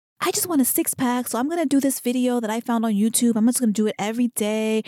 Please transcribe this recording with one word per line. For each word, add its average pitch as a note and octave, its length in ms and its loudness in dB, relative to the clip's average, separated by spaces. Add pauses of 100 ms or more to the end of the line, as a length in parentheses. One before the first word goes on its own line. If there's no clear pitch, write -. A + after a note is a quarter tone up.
(200)
"I D#4+ 120 -2
just - 160 -4
want D#4+ 140 2
a B3 40 4
six - 280 -2
pack, B3 360 -2
so A3+ 100 -4
I'm C4 80 -2
gonna E4 180 0
do C#4 140 2
this C4 220 -2
video B3 400 0
that A3 80 -4
I A3 100 -2
found A#3 260 -2
on A3+ 60 0
YouTube. A3+ 460 2
I'm G#3+ 100 4
just B3+ 140 2
gonna A3+ 100 2
do G#3+ 160 0
it G#3+ 100 -4
every A3+ 300 -2
day A3 600 -2